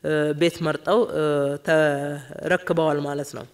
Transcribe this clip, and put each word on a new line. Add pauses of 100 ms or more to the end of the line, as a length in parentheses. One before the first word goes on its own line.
እ፣ (240)
ቤት
መርጠው፣ (120)
እ፣ (400)
ተረክበዋል
ማለት
ነው።